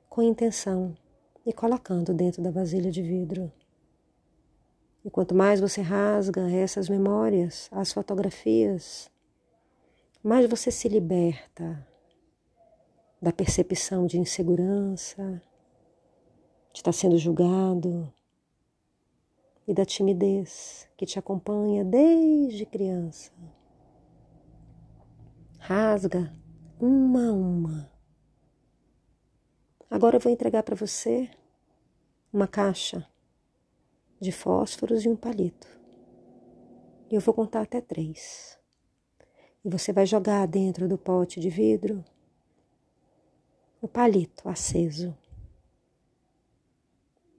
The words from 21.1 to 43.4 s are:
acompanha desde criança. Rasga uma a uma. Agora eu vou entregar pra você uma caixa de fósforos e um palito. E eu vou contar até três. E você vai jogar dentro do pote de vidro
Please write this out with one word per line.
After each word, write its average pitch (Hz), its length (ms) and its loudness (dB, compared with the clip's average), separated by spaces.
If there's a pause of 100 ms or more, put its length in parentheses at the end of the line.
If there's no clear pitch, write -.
acompanha 202 680 -2
desde 285 840 4
criança. 185 640 -6 (2250)
Rasga 190 720 0 (480)
uma 254 480 4
a 220 40 2
uma. 170 600 -2 (2000)
Agora 233 260 4
eu 226 40 4
vou 240 120 2
entregar 226 300 0
pra 214 120 -6
você 233 560 -4 (1000)
uma 196 160 0
caixa 196 580 -4 (1120)
de 185 120 -4
fósforos 208 720 -2
e 226 40 2
um 226 80 2
palito. 202 520 -6 (1400)
E 220 40 0
eu 208 60 2
vou 220 140 2
contar 220 280 -2
até 240 180 -6
três. - 800 -12 (1040)
E 208 40 -6
você 180 240 -4
vai 190 140 6
jogar 202 400 2
dentro 185 420 0
do 190 80 0
pote 180 440 -2
de 175 100 -2
vidro 202 540 0 (1800)